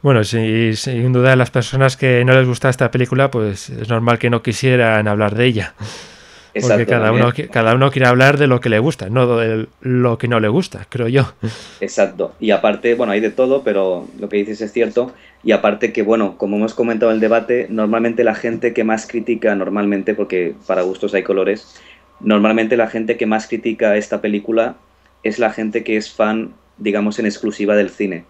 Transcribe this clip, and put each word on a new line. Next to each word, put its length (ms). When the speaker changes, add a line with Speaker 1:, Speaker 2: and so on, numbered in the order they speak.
Speaker 1:
Bueno, 220
sí, 520
sin 380
duda 220
las 140
personas 480
que 280
no 100
les 120
gusta 220
esta 220
película, 400
pues 400
es 180
normal 300
que 100
no 140
quisieran 640
hablar 260
de 140
ella. 260
Speaker 2:
Exacto, 220
Speaker 1:
Porque 100
cada 260
uno 140
Speaker 2:
también. 220
Speaker 1:
qui-, 40
cada 220
uno 160
quiere 180
hablar 300
de 80
lo 160
que 80
le 80
gusta, 320
no 160
de 300
lo 380
que 80
no 120
le 80
gusta, 420
creo 180
yo. 260
Speaker 2:
Exacto. 580
Y 120
aparte, 420
bueno, 200
hay 60
de 120
todo, 320
pero 440
lo 100
que 80
dices 240
es 100
cierto. 400
Y 100
aparte 380
que, 120
bueno, 340
como 200
hemos 180
comentado 360
en 40
el 60
debate, 500
normalmente 520
la 120
gente 400
que 80
más 240
critica, 480
normalmente, 580
porque 400
para 160
gustos 320
hay 80
colores, 580
normalmente 580
la 120
gente 280
que 80
más 220
critica 500
esta 240
película 540
es 160
la 120
gente 320
que 140
es 140
fan, 420
digamos, 400
en 80
exclusiva 500
del 140
cine. 400